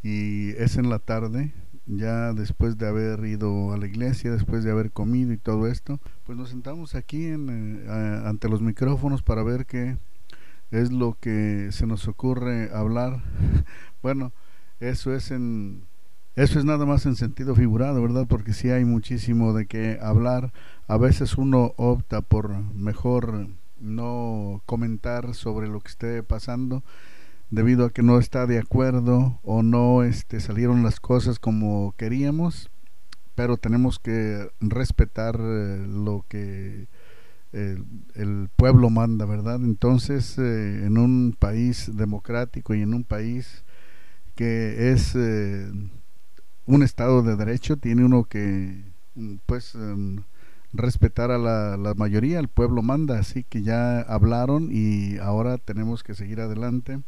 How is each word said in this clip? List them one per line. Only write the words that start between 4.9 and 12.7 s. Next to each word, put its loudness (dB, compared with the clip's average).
comido 0
y -2
todo 0
esto, -4
pues -8
nos -8
sentamos -8
aquí -6
en, -6
eh, -10
a-, -2
ante -2
los 2
micrófonos 0
para 2
ver -2
qué -4
es 2
lo 0
que 0
se 0
nos -2
ocurre -2